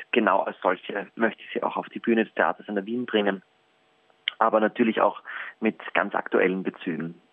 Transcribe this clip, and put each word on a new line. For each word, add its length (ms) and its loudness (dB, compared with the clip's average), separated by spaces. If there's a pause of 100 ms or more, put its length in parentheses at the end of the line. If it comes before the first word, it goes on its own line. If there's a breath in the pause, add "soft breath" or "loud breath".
(120)
genau 300 4
als 200 -4
solche 540 -2
möchte 280 -2
ich 100 -18
sie 100 -4
auch 140 -2
auf 120 -6
die 100 -10
Bühne 260 2
des 80 -20
Theaters 340 0
an 80 -6
der 100 -4
Wien 200 -4
bringen. 380 0 (960)
Aber 200 6
natürlich 400 2
auch 220 2 (380 loud breath)
mit 180 0 (160)
ganz 220 0
aktuellen 480 2
Bezügen, 520 -6 (180)